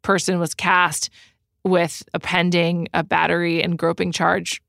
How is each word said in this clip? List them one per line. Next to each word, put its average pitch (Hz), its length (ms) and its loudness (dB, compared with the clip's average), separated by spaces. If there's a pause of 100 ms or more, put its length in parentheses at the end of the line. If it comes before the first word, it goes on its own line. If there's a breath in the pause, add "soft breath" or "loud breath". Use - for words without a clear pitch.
person 190 300 0
was 165 160 -4
cast 180 560 0 (520 soft breath)
with 175 380 0 (140)
a 170 40 0
pending, 175 760 0
a 165 80 0
battery 170 580 0
and 170 160 -2
groping 170 340 -2
charge 175 580 -2